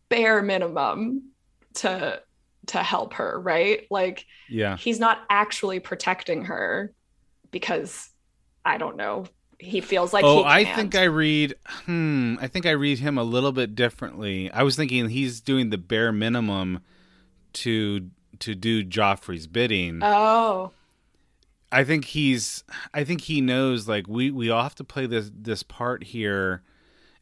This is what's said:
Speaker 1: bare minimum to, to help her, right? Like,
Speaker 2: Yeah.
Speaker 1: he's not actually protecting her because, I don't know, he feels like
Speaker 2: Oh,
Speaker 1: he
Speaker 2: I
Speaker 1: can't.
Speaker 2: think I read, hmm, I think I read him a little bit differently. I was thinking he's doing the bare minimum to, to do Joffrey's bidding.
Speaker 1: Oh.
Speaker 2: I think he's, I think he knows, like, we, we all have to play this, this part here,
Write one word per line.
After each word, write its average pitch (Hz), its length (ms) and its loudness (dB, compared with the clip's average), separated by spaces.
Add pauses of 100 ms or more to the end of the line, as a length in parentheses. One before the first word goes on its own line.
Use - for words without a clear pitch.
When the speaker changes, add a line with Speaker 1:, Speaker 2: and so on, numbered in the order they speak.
Speaker 1:
bare 220 320 4
minimum 190 920 -2 (440)
to, 185 460 -4 (460)
to 175 160 -2
help 151 300 -2
her, 101 260 -4
right? 180 500 0
Like, 190 360 -2 (240)
Speaker 2:
Yeah. 104 260 -2
Speaker 1:
he's 226 240 -2
not 226 200 4 (100)
actually 202 500 0
protecting 185 680 -4
her 180 480 -4 (580)
because, - 580 -6 (560)
I 175 120 2
don't - 200 -6
know, 185 280 -4 (340)
he 185 220 -6
feels 180 320 0
like 202 100 6
Speaker 2:
Oh, 147 160 10
Speaker 1:
he 143 60 6
Speaker 2:
I 165 200 8
Speaker 1:
can't. 190 100 -2
Speaker 2:
think 202 200 -2
I 185 100 4
read, 151 500 2 (300)
hmm, 147 540 0
I 131 80 -6
think 175 200 -2
I 165 40 4
read 143 280 2
him 143 180 -2
a 120 60 0
little 127 280 2
bit 123 220 -2
differently. 98 800 -2
I 120 100 0
was 135 140 2
thinking 127 340 0
he's 123 320 -4
doing 131 300 2
the 101 80 -2
bare 113 320 0
minimum 104 720 -2 (720)
to, 104 580 -2 (280)
to 110 140 -8
do 107 320 0
Joffrey's 92 600 0
bidding. 90 560 0
Speaker 1:
Oh. 208 680 2 (1000)
Speaker 2:
I 135 120 4
think 143 220 0
he's, 135 580 0 (300)
I 147 100 -2
think 160 180 -4
he 151 200 -2
knows, 127 460 0
like, 104 200 -2
we, 123 220 0
we 123 220 -2
all 117 120 2
have 139 120 -6
to - 80 -14
play 131 240 -6
this, 110 260 -2
this 107 300 -6
part 123 400 -6
here, 98 580 -2 (600)